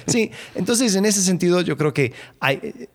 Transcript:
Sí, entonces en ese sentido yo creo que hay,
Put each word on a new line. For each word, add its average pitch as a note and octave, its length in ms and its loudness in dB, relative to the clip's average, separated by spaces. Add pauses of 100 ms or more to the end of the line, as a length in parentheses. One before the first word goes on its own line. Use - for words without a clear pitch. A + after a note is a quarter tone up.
Sí, - 240 0 (240)
entonces A3 400 2
en G3 100 2
ese G#3 160 2
sentido F3+ 400 2
yo D#3+ 160 -2
creo D3+ 160 0
que B2+ 200 0 (260)
hay, C#3 560 -2